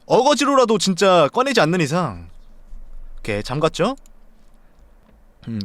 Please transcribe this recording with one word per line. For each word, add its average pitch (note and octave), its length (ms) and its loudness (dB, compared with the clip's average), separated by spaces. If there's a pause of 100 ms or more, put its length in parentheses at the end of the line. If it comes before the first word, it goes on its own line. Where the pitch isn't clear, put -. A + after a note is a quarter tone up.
어거지로라도 B3+ 720 2
진짜 F3+ 540 2
꺼내지 B3 300 0
않는 E3 180 0
이상. B2+ 500 -4 (880)
오케이, G#2 240 -6
잠갔죠? E3 520 -2 (1500)
음, A2+ 180 -8